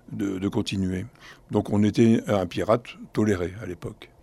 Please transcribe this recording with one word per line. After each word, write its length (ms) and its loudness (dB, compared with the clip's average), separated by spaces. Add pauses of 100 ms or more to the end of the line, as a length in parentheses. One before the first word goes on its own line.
(120)
de, 260 -4
de 100 -2
continuer. 580 -2 (440)
Donc 200 0
on 140 2
était 420 6
un 200 0
pirate 420 0 (240)
toléré 500 0
à 40 -10
l'époque, 440 -12 (120)